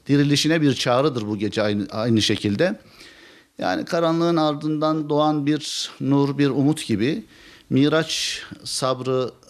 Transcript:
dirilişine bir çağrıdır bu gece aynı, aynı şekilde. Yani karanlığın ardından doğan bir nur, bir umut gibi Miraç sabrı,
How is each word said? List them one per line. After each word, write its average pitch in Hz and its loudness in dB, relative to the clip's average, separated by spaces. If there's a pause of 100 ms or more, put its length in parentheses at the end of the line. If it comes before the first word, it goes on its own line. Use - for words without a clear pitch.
dirilişine 147 2
bir 139 4
çağrıdır 123 0
bu 107 -2
gece 104 -2
aynı, 104 0
aynı 110 0
şekilde. 107 0 (800)
Yani 90 -4
karanlığın 165 0
ardından 156 0
doğan 147 0
bir - -4 (100)
nur, 139 2
bir 143 4
umut 143 0
gibi 127 -2 (460)
Miraç 151 0 (220)
sabrı, 127 -2 (200)